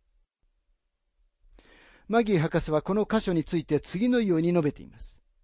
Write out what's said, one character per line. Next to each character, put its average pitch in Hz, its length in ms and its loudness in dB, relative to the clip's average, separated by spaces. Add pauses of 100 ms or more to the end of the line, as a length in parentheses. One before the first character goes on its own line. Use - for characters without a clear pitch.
(2000)
マ 233 160 2
ギ 208 120 0
ー 170 40 4
博 160 220 0
士 - 100 -4
は 151 120 2
こ 190 100 -4
の 208 180 0
箇 214 120 2
所 190 100 -2
に 165 120 0
つ - 120 -4
い 156 80 -2
て 143 160 0
次 220 300 -2
の 247 100 2
よ 190 160 2
う 160 60 2
に 170 60 0
述 175 120 2
べ 147 120 0
て - 100 -20
い 65 40 -18
ま - 140 -20
す。 - 180 -20 (260)